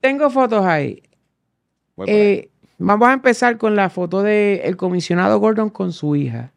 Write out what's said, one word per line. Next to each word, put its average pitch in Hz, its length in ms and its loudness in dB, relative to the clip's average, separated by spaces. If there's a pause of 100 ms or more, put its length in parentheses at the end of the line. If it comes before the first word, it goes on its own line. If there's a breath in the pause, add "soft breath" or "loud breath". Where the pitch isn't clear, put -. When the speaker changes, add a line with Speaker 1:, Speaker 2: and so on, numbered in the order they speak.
Speaker 1:
Tengo 277 300 2
fotos 233 340 2
ahí. 151 380 -2 (920)
Speaker 2:
Voy 95 100 -8
por - 40 -4
ahí. 214 100 2
Speaker 1:
Eh, 202 300 0 (280)
vamos 208 300 2
a 262 40 4
empezar 240 460 0
con 214 180 0
la 196 140 0
foto 180 320 -4
de 208 420 0
el 180 120 -2
comisionado 180 640 0
Gordon 214 300 0
con 190 220 -6
su 147 240 -2
hija. 120 400 -6